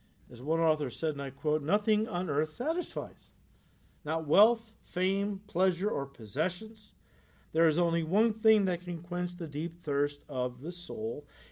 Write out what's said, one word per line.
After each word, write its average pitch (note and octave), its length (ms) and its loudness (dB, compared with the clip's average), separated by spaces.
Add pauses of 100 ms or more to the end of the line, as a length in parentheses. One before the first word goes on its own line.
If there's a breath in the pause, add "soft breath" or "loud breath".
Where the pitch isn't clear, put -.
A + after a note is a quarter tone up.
(300 soft breath)
As A#2+ 120 -12
one D#3+ 180 0
author D3+ 300 2
said, D#3 220 -2
and C#3 100 -6
I C3+ 80 -6
quote, D3+ 320 -2
"Nothing G#3 440 2
on F3+ 220 -4
earth D#3 260 0
satisfies. C4+ 800 -6 (720 soft breath)
Not D#3+ 220 -2
wealth, G#3+ 460 4 (120)
fame, G3 600 -2
pleasure, F#3 440 0
or C#3 160 -4
possessions. D#3+ 880 -6 (580 soft breath)
There E3 160 6
is D3+ 100 2
only E3+ 240 2
one G#3 300 2
thing A3 340 4
that F3+ 160 -2
can F3 200 -6
quench F3 340 -4
the F3 100 -6
deep D#3+ 360 -6
thirst C#3+ 460 0
of B2+ 320 -4
the D#3+ 120 -8
soul, A#2 540 -6 (260 loud breath)